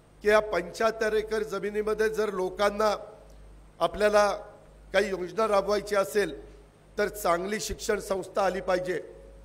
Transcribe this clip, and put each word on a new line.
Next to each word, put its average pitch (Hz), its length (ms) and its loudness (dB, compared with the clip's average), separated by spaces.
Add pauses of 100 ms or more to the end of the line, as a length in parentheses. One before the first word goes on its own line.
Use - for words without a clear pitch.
(220)
की 202 60 -2
या 214 120 8
पंच्याहत्तर 214 720 0
एकर 214 300 -2
जमिनीमध्ये 208 640 -2
जर 214 240 -2
लोकांना 202 760 0 (720)
आपल्याला 202 560 4 (560)
काही 202 160 4
योजना 180 400 -2
राबवायची 202 480 2
असेल 196 560 0 (460)
तर 208 100 2
चांगली 190 520 -2
शिक्षण 202 400 -4
संस्था 190 420 -4
आली 190 180 0
पाहिजे. 185 400 -2 (440)